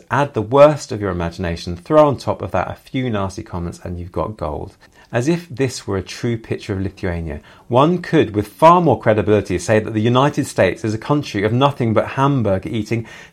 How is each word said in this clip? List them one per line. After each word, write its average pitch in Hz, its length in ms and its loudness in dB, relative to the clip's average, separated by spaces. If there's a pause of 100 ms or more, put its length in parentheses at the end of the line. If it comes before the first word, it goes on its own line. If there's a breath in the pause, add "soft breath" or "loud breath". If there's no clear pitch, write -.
add 139 240 0
the 110 80 -2
worst 139 500 4
of 107 100 -6
your 98 100 -2
imagination, 85 640 -6
throw 151 320 4
on 127 100 0
top - 240 -6
of 101 100 -8
that 92 200 -2
a 95 40 -12
few 127 340 -6
nasty 98 340 -4
comments, 87 400 -8
and 90 160 -10
you've 87 120 -12
got 87 260 -6
gold." 80 400 -8 (340 soft breath)
As 123 160 -2
if 170 220 -2
this 127 380 -4
were 98 100 -2
a 95 40 -2
true 117 360 -4
picture - 360 -8
of 95 80 -4
Lithuania, 85 580 -6 (280 loud breath)
one 156 340 2
could, 113 340 0
with 104 120 0
far 175 340 6
more 135 180 2
credibility, 107 580 2
say 110 220 2
that 107 140 -4
the 107 80 0
United 135 440 2
States - 380 0
is 107 100 -2
a 110 40 -4
country 143 460 -2
of 107 100 0
nothing 127 400 2
but 101 160 0
hamburger-eating 113 960 -2 (280 loud breath)